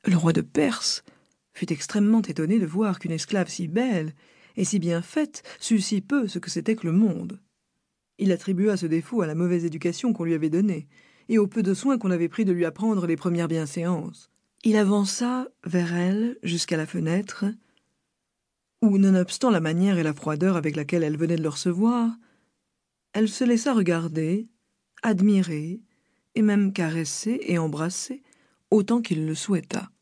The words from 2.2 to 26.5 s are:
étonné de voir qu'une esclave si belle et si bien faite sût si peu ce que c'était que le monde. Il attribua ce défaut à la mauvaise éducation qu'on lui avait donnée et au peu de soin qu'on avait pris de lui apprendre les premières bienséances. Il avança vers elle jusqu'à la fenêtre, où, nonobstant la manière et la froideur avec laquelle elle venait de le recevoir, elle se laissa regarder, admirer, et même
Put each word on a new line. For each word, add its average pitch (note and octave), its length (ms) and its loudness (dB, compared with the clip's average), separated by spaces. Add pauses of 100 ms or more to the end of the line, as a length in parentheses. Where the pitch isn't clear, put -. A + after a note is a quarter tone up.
étonné F3 380 0
de F#3 80 2
voir F#3 320 -2
qu'une E3+ 120 -6
esclave E3+ 380 -2
si E3+ 200 -8
belle F3+ 460 -2 (400)
et F#3 100 -2
si G#3 140 0
bien E3+ 220 0
faite - 420 -4 (160)
sût A3 220 2
si F#3+ 220 -2
peu C4+ 260 0
ce F3+ 100 -6
que F3 120 -10
c'était A3+ 260 -2
que F3 100 -8
le D#3+ 60 0
monde. F#3+ 480 0 (760)
Il F#3+ 120 2
attribua F#3+ 460 0
ce F3 80 -4
défaut E3 380 -2
à E3 40 -2
la D3+ 80 -6
mauvaise F3 300 0
éducation E3+ 480 -2
qu'on E3+ 120 -2
lui E3 100 0
avait D#3 160 0
donnée F3 380 0 (420)
et A3+ 80 4
au G#3 80 4
peu G#3+ 160 -4
de F#3+ 100 0
soin C4 240 0
qu'on G3 140 0
avait E3+ 180 0
pris A3+ 160 -2
de F#3+ 80 2
lui E3+ 140 2
apprendre F#3+ 400 0
les E3 100 0
premières E3+ 320 -2
bienséances. E3 840 -4 (320)
Il G#3+ 140 4
avança G#3 720 0 (160)
vers F3 300 0
elle G3 480 0
jusqu'à E3+ 340 -2
la D#3 100 -2
fenêtre, F3+ 600 -2 (1400)
où, G3+ 160 6
nonobstant F#3+ 500 4
la F#3+ 120 4
manière F3 360 2
et E3+ 60 2
la D#3 100 0
froideur D#3 460 0
avec D3+ 180 -2
laquelle D#3 260 -2
elle D3+ 140 0
venait E3 200 0
de D#3+ 60 -2
le D#3 60 0
recevoir, A3+ 600 0 (1040)
elle G#3+ 160 2
se B3+ 140 -2
laissa A#3+ 280 2
regarder, E3+ 760 0 (540)
admirer, F#3 760 2 (540)
et A3+ 80 2
même G3+ 320 4